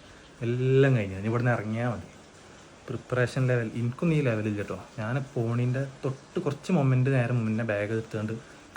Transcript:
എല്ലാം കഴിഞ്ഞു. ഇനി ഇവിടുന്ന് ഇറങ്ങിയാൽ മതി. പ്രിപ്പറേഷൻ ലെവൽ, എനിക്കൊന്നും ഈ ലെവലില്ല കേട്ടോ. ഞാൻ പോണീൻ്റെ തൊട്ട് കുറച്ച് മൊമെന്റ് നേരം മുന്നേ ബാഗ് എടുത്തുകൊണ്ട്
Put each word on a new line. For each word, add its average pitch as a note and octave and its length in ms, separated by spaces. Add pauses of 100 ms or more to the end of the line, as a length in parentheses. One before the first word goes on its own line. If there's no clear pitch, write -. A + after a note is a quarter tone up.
(420)
എല്ലാം C3 540
കഴിഞ്ഞു. G2 220
ഇനി G2+ 80
ഇവിടുന്ന് A#2+ 260
ഇറങ്ങിയാൽ A2+ 380
മതി. F#2+ 120 (880)
പ്രിപ്പറേഷൻ B2 600
ലെവൽ, A#2+ 280
എനിക്കൊന്നും B2 420
ഈ D3 40
ലെവലില്ല G#2+ 360
കേട്ടോ. G2 220 (200)
ഞാൻ B2+ 260 (100)
പോണീൻ്റെ B2 500 (180)
തൊട്ട് C#3 360
കുറച്ച് D3 320
മൊമെന്റ് C3 380
നേരം B2 360
മുന്നേ A2 180
ബാഗ് G#2 280
എടുത്തുകൊണ്ട് A2 420 (440)